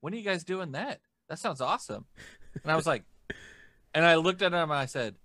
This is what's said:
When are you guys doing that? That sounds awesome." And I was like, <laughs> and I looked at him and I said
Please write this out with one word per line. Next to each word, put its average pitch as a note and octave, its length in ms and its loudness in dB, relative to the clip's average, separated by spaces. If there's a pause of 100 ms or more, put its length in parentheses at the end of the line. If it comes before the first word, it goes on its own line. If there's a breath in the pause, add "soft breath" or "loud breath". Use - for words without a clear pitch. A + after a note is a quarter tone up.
When E3 120 -8
are A3+ 40 -8
you A3+ 80 -10
guys F#3 180 -2
doing F3+ 300 -6
that? G#3+ 260 -6 (300)
That E3 100 -10
sounds D3+ 220 -4
awesome." C3 440 -4 (560 loud breath)
And D3 80 -10
I D#3+ 60 4
was D#3+ 100 2
like, C3+ 200 0 (240)
<laughs> - 640 -20
and D#3+ 120 6
I E3+ 100 10
looked F#3 260 2
at F#3 100 2
him F3 80 0 (120)
and - 20 0
I C#3 140 0
said A#2 380 -4